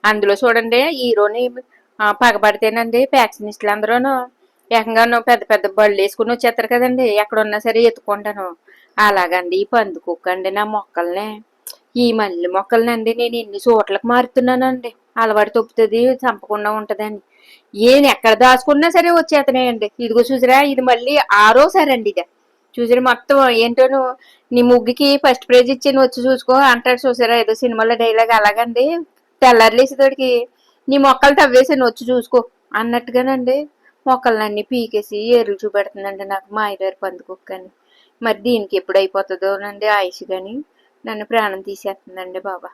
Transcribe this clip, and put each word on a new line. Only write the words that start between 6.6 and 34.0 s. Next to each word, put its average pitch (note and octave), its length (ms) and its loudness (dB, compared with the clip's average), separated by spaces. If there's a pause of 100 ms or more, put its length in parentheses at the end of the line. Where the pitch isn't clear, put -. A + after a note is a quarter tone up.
కదండి, B3+ 360 0
ఎక్కడున్నా G#3+ 560 -2
సరే A3+ 220 0
ఎత్తుకుంటాను. G#3 760 -2 (420)
అలాగండి F3+ 600 0
ఈ G3+ 60 -2
పంది G3+ 360 -2
కుక్క F3 300 -8
అండి F#3 220 -4
నా G#3 120 -4
మొక్కల్ని, G#3 760 -8 (540)
ఈ A#3+ 160 2
మల్లె F#3 360 -4
మొక్కలనండి A3+ 680 -2
నేను A#3+ 200 -2
ఎన్ని G#3+ 220 -10
చోట్లకు G#3 500 0
మారుతున్నానండి, B3 840 -2 (240)
అలవాటు G#3+ 320 0
తప్పుతుంది A3+ 640 0
చంపకుండా G#3 580 -4
ఉంటదని. G#3+ 480 -8 (560)
ఏం B3+ 300 4
ఎక్కడ A3+ 280 2
దాచుకున్నా B3+ 560 4
సరే F4 220 2
వచ్చేస్తున్నాయండి. C4 880 0
ఇదిగో A#3 220 0
చూసారా, B3+ 400 2
ఇది C4+ 200 0
మళ్ళీ B3+ 360 0 (140)
ఆరోసారి C4+ 600 4
అండి A3+ 180 -2
ఇది. - 140 -6 (560)
చూసారా A#3+ 220 2
మొత్తం B3+ 480 2
ఏంటోను, B3+ 680 0 (360)
"నీ A#3+ 100 2
ముగ్గుకి B3 560 2
ఫస్ట్ C4 300 0
ప్రైజ్ B3 240 4
ఇచ్చాను C4+ 300 0
వచ్చి B3+ 260 0
చూసుకో" C4 260 0
అంటాడు B3+ 540 2
చూసారా, A#3+ 300 0
ఏదో A3 160 0
సినిమాలో A3+ 420 0
డైలాగ్. A3+ 360 0
అలాగండి A#3 680 0 (440)
తెల్లారి A3+ 360 6
లేచేటోడికి, C4 680 0 (420)
"నీ C#4 80 2
మొక్కలు C#4 380 4
తవ్వేసాను C4+ 500 4
వచ్చి A#3+ 260 -4
చూసుకో" A#3+ 320 0 (300)
అన్నట్టుగానండి B3 920 -2 (400)